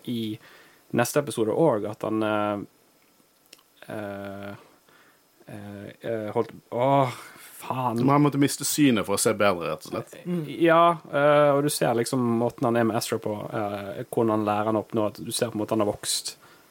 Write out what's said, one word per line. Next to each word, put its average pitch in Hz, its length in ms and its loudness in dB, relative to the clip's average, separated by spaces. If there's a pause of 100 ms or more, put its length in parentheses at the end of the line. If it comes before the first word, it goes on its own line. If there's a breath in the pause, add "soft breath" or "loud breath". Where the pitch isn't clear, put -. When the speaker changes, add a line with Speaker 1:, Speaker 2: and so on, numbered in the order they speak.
Speaker 1:
i 113 320 -6 (540 soft breath)
neste 120 260 0
episode 117 300 -2
også, 107 420 2
at - 120 -10
han, 110 200 -2
eh, 104 360 0 (1300)
eh, 101 640 -10 (920 soft breath)
eh, 104 640 -12
eh, 110 220 -6
holdt, 113 180 -2 (200)
åh, 135 380 2 (540 loud breath)
faen. 123 340 -4
Speaker 2:
Men 123 120 2
han 143 140 6
måtte 143 180 2
miste 143 240 0
synet 127 420 4
for 98 100 0
å - 40 0
se 113 180 4
bedre, 87 340 2
rett 80 140 -10
og - 60 -12
slett. 110 220 -8 (120)
Speaker 3:
Mm. 175 180 -4 (180)
Speaker 1:
Ja, 165 220 8 (280)
eh, 147 420 6
og 143 120 2
du 147 40 0
ser 139 280 0
liksom 123 240 0 (160)
måten 120 300 -2
han 117 80 2
er 117 120 4
med 107 100 0
Ezra 117 240 -4
på, 107 120 -4 (180)
eh, 101 520 -6
hvordan 113 320 0
han 107 100 0
lærer 104 260 0
han 110 80 0
opp - 140 -10
nå, 110 120 0
at 98 180 -6
du 117 80 -10
ser 117 180 -2
på 107 80 -6
en 104 60 -2
måte 113 120 -2
han 107 80 2
har 104 80 -2
vokst. - 440 -6 (340 soft breath)